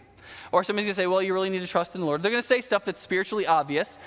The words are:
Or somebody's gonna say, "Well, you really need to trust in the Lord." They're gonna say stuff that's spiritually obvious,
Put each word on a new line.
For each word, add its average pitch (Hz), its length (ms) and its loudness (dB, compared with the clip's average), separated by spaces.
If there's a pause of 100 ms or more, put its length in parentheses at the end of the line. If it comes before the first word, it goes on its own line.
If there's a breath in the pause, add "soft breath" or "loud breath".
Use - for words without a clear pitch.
(520 loud breath)
Or 180 120 4
somebody's 208 240 0
gonna 196 80 -2
say, 185 120 0
"Well, 190 160 2
you 190 100 0
really 190 160 0
need 185 120 -2
to 180 60 -8
trust 170 280 -2
in 185 60 -6
the 165 60 0
Lord." 151 140 0
They're 202 100 0
gonna 240 100 0
say 247 200 2
stuff 208 240 0
that's - 160 -6
spiritually 190 460 -2
obvious, 151 600 2